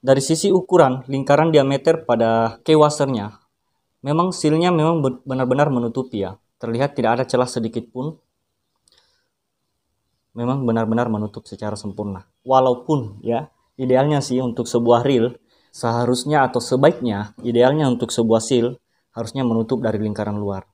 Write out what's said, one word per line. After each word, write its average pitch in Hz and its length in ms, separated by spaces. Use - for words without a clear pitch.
Dari 135 160
sisi 160 320
ukuran 170 560
lingkaran 143 480
diameter 135 560
pada 113 560
key 160 80
washernya, 139 640
memang 165 320
sealnya 160 400
memang 165 240
be-, 131 240
benar-benar 131 480
menutupi 120 560
ya. 92 160
Terlihat 117 400
tidak 117 240
ada - 80
celah 127 160
sedikit 117 480
pun. 147 240
Memang 127 320
benar-benar 113 400
menutup 107 400
secara 104 320
sempurna. 101 480
Walaupun 127 800
ya, 117 320
idealnya 135 480
sih 127 160
untuk 120 240
sebuah 117 400
reel, 123 320
seharusnya 123 800
atau 127 80
sebaiknya, 127 880
idealnya 127 400
untuk 123 240
sebuah 113 320
seal, 123 400
harusnya 117 320
menutup 113 400
dari 104 160
lingkaran 104 320
luar. 101 400